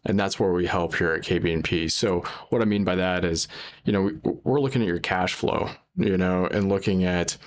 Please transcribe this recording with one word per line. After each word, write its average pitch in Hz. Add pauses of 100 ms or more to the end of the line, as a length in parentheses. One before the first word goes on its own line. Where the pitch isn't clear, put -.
And 101
that's 98
where 95
we 90
help 85
here 85
at 80
K 87
B 82
and 80
P. 82
So 90 (280)
what 120
I -
mean 104
by 92
that 90
is, 82 (360)
you 104
know, 98
we, 101 (320)
we're 135
looking 131
at 98
your 85
cash 92
flow, - (280)
you 104
know, 92
and 98
looking 95
at 87 (100)